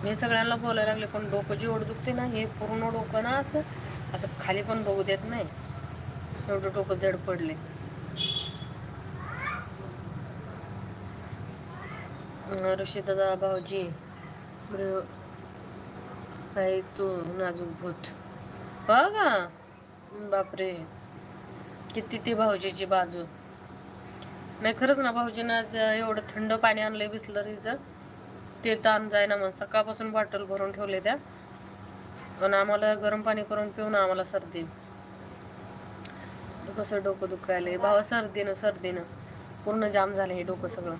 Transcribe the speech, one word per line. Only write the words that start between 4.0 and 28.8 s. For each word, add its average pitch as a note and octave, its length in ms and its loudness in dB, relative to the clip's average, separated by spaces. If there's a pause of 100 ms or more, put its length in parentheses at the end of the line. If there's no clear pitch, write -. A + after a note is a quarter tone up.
असं - 140 -2 (120)
खाली G3 220 2
पण A3 220 0
बघू G3 180 2
देत F#3+ 220 2
नाही, A3+ 200 -2 (1040)
एवढं G3 260 2
डोकं F#3+ 200 2
जड F#3 220 2
पडले. E3+ 360 -2 (4000)
अं, F#3+ 300 2
ऋषी F#3+ 240 -2
दादा, F#3+ 340 4
भाऊजी, F#3+ 480 0 (880)
बरं, F#3+ 300 0 (1500)
काय F#3+ 260 4
तू F#3+ 420 -2 (160)
नाजूक F3 300 -2 (120)
भूत. E3+ 280 -6 (800)
हो C4 200 10
का? D4 380 4 (680)
बापरे, G3 600 0 (1200)
किती A3+ 320 -4
ती A#3 80 4
भाऊजीची G3 500 4
बाजू. F3 400 4 (1400)
नाही, A3 180 6
खरंच C4 180 8
ना, B3+ 140 4
भाऊजीनं A#3 420 2
आज A3+ 220 0
एवढं A3 520 4
थंड A3 240 0
पाणी A3 280 6
आणलंय G#3+ 280 0
Bisleri-चं, G#3+ 680 -4 (880)
ते A3 100 6 (100)